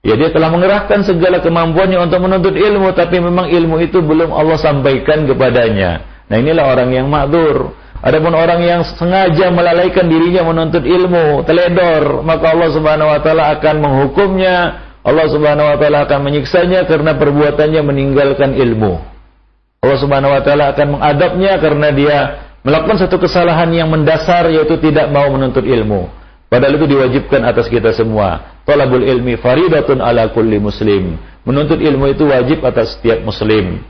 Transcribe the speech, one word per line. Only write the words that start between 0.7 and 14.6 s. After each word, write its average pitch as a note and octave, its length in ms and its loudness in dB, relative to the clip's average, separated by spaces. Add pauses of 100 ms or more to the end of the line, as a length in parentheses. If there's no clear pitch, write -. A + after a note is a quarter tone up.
segala F3+ 400 0
kemampuannya E3+ 560 0
untuk F3 240 0
menuntut F#3 320 0
ilmu, G3 400 0
tapi F3 240 0
memang F3 320 -2
ilmu E3 320 0
itu F3 240 0
belum D#3+ 240 2
Allah D#3 320 0
sampaikan D3 640 0
kepadanya. A#2 800 0 (240)
Nah, A2+ 80 0
inilah D#3 240 0 (160)
orang B2+ 160 0
yang C3 160 -2
ma'dzur. D3+ 640 0 (320)
Adapun D#3 320 0
orang E3+ 240 2
yang E3+ 240 0
sengaja F3+ 640 0
melalaikan F3 560 2
dirinya E3+ 400 2
menuntut E3 400 -2
ilmu, E3+ 640 2
teledor, E3+ 720 0
maka D#3+ 320 0
Allah E3 160 2
Subhanahu D3+ 400 0
wa D3 160 0
taala D#3+ 180 2 (140)
akan D#3 240 0
menghukumnya, F3+ 760 0 (440)